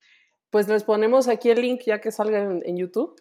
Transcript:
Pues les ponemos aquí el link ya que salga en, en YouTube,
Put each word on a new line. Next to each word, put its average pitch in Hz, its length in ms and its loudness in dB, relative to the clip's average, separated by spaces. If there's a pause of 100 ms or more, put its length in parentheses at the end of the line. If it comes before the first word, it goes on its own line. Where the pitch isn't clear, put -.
(500)
Pues 208 180 2
les 208 160 0
ponemos 226 460 2
aquí 233 220 0
el 226 100 2
link 247 240 -2
ya 214 160 -2
que 220 100 -6
salga 214 300 -2
en, 190 240 -4
en 175 120 -6
YouTube, 180 440 -6